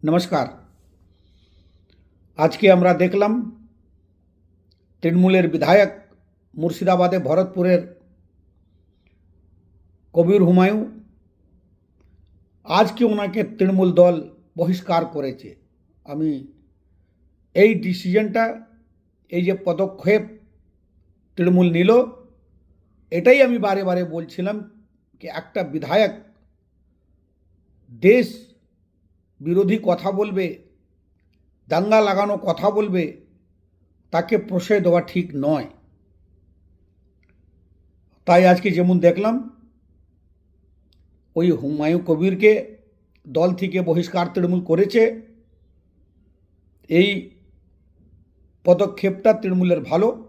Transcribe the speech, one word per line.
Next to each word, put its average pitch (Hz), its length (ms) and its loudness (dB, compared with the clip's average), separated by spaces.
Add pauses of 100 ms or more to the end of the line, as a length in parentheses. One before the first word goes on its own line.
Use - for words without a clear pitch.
নমস্কার। 160 440 -2 (1900)
আজকে 160 320 0
আমরা 180 240 4
দেখলাম 202 380 0 (1700)
তৃণমূলের 180 440 2
বিধায়ক 170 440 2 (640)
মুর্শিদাবাদে 180 680 -2
ভরতপুরের 175 640 0 (2250)
কবির 180 280 4
হুমায়ুন, 185 380 2 (1800)
আজকে 208 400 0
ওনাকে 208 360 -2 (100)
তৃণমূল 185 420 0
দল 175 220 6 (400)
বহিষ্কার 175 460 -2 (100)
করেছে। 135 380 -10 (560)
আমি 156 240 -6 (1300)
এই 208 240 6
ডিসিশনটা, 202 640 -2 (880)
এই 175 140 -4
যে 190 140 0
পদক্ষেপ 190 640 -2 (1120)
তৃণমূল 180 340 2
নিল, 180 200 2 (1200)
এটাই 240 300 4
আমি 240 180 2
বারে 196 240 -2
বারে 180 280 -2
বলছিলাম 180 460 -8 (680)
কি - 20 -20 (100)
একটা 180 300 -8
বিধায়ক 165 480 -2 (1900)
দেশ 226 240 4 (1120)
বিরোধী 185 400 0
কথা 180 300 -2
বলবে, 190 340 -4 (1200)
দাঙ্গা 202 320 2
লাগানো 202 380 0
কথা 190 320 -4
বলবে, 196 320 -2 (1120)
তাকে 170 280 -2
প্রশ্রয় 185 420 -2
দেওয়া 170 220 2
ঠিক 180 220 -4 (100)
নয়। 143 300 -2 (2500)
তাই 180 180 6
আজকে 180 260 4
যেমন 180 280 2
দেখলাম 185 360 2 (2000)
ওই 170 160 0
হুমায়ুন 151 500 -2
কবিরকে 185 500 2 (720)
দল 156 300 0
থেকে 180 260 -4
বহিষ্কার 175 500 -2
তৃণমূল 180 320 -2
করেছে, 202 380 0 (1900)
এই 175 200 2 (1600)
পদক্ষেপটা 190 680 0
তৃণমূলের 180 480 -2
ভালো। 165 280 0 (200)